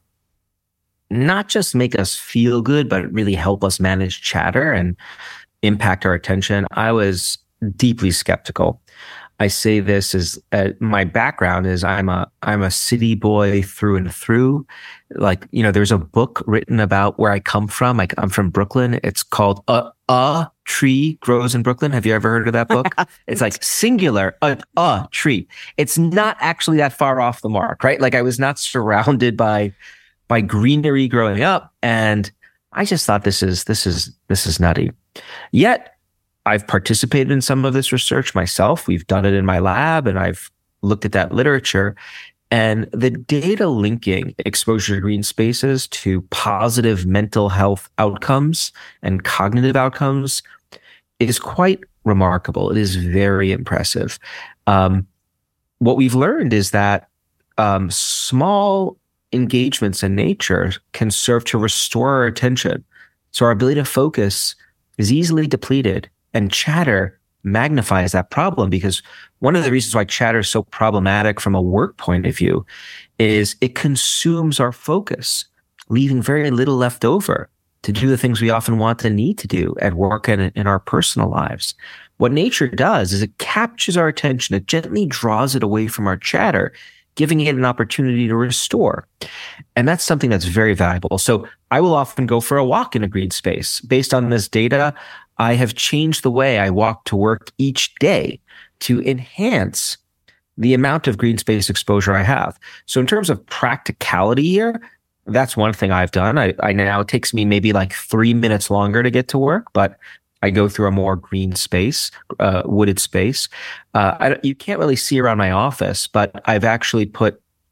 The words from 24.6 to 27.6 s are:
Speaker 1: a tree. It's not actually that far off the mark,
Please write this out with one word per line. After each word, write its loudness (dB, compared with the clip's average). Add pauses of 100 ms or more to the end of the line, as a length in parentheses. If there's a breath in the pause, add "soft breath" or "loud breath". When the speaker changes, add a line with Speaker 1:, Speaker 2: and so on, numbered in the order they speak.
Speaker 1:
a 0
tree. -2 (280 loud breath)
It's 0
not 0
actually 0
that 2
far 0
off -2
the -6
mark, -2